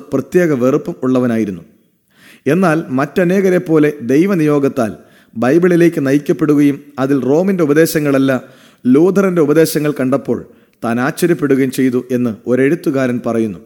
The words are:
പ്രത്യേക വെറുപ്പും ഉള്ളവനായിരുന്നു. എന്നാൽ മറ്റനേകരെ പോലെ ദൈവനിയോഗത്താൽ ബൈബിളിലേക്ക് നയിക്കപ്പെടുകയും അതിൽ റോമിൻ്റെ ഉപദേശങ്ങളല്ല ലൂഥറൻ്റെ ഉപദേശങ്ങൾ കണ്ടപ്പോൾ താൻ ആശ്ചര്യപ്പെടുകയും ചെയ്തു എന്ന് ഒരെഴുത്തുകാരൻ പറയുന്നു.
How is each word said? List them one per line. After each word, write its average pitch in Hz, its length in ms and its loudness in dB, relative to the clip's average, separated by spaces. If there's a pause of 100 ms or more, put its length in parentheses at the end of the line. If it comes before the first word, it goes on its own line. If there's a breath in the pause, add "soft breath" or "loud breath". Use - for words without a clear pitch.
പ്രത്യേക 156 480 -2
വെറുപ്പും 139 480 -2
ഉള്ളവനായിരുന്നു. 113 640 -2 (840 soft breath)
എന്നാൽ 160 320 2 (120)
മറ്റനേകരെ 180 720 0
പോലെ 160 300 2 (160)
ദൈവനിയോഗത്താൽ 147 840 0 (420 soft breath)
ബൈബിളിലേക്ക് 165 680 2
നയിക്കപ്പെടുകയും 147 760 0 (220)
അതിൽ 135 220 0
റോമിൻ്റെ 175 420 0
ഉപദേശങ്ങളല്ല 143 680 2 (540 loud breath)
ലൂഥറൻ്റെ 175 560 2
ഉപദേശങ്ങൾ 151 500 0
കണ്ടപ്പോൾ 131 480 -2 (440 soft breath)
താൻ 117 160 -2
ആശ്ചര്യപ്പെടുകയും 135 720 0
ചെയ്തു 127 280 0 (120)
എന്ന് 123 200 -2 (160)
ഒരെഴുത്തുകാരൻ 135 720 0
പറയുന്നു. 113 460 -4